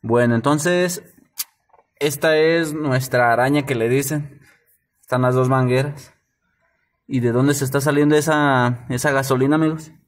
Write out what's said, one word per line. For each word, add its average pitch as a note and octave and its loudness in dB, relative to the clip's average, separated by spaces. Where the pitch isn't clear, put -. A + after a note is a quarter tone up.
Bueno, A#2+ 2
entonces, F3 0
esta D#3 0
es D#3+ 2
nuestra B2+ 0
araña C3+ 0
que C3+ -4
le A2+ 0
dicen. C#3 -2
Están B2+ -2
las B2+ 0
dos B2+ 2
mangueras. C3 -2
¿Y C3 -4
de A#2+ 0
dónde C3+ 2
se C#3 -4
está C3+ -2
saliendo D3 2
esa, C#3+ 0
esa C3+ -2
gasolina, C3+ 0
amigos? D#3+ -2